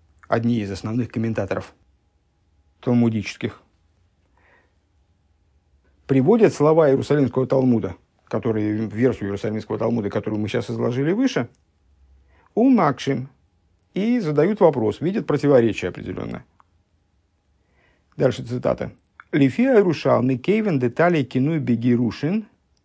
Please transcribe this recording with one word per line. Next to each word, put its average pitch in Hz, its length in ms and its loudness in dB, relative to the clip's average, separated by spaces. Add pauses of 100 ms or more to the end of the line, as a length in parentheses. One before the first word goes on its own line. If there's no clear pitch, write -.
(280)
одни 117 300 0
из 101 120 -6
основных 110 400 -6
комментаторов 107 640 -6 (1040)
талмудических, 117 800 -2 (2500)
приводят 156 480 4
слова 156 360 4
Иерусалимского 135 560 0
Талмуда, 117 500 0 (300)
которые, 107 460 -2
версию 107 560 -2
Иерусалимского 107 500 -6
Талмуда, 113 320 -2
которую 107 300 -4
мы 107 80 -4
сейчас - 220 -4
изложили 123 420 -2
выше, 202 360 -2 (1080)
У 254 120 6
Макшим. 139 580 0 (680)
И 226 240 0
задают 160 400 0
вопрос, 127 420 2
видят 185 280 -4
противоречие 120 600 2
определённое. - 540 -10 (1700)
Дальше 127 260 0
цитата. 117 480 -4 (400)
«Лифи 139 320 2
Айрушалми, 147 720 2
Кейвен, 190 460 0
Детали, 156 420 2
Кинуй, 143 380 -2
Бегирушин, 123 880 0 (360)